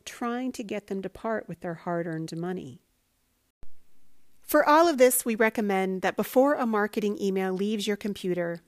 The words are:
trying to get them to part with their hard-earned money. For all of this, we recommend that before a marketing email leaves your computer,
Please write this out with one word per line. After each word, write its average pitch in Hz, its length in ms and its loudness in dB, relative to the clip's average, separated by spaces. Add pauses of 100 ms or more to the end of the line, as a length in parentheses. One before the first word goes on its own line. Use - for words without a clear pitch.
trying 247 480 -4
to - 100 -8
get 208 260 -8
them 196 120 -4
to 190 80 -6
part 220 400 -6
with 170 120 -10
their 175 140 -6
hard-earned 165 640 -4
money. 165 460 -8 (1600)
For 302 220 4
all 320 220 8
of 311 100 2
this, 254 280 6
we 226 100 0
recommend 196 680 0
that 185 140 0
before 262 380 4
a 269 120 -2
marketing 208 540 0
email 190 320 -2
leaves 202 360 -2
your 208 80 0
computer, 175 720 -4